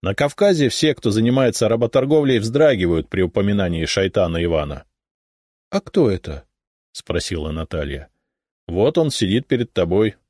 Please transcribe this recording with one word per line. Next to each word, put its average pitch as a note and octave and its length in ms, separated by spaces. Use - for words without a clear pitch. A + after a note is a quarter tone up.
«На G2 120
Кавказе D3 540
все, D3+ 260
кто - 160
занимается A#2 580
работорговлей, C3 680
вздрагивают A2 680
при F#2+ 140
упоминании F#2 640
шайтана F2 580
Ивана». D2+ 420
«А G3 100
кто C#3+ 300
это?» D#2 340
спросила D#2+ 560
Наталья. D2+ 580
«Вот G2+ 300
он D#3+ 140
сидит G#2+ 360
перед A#2+ 260
тобой». F#2+ 420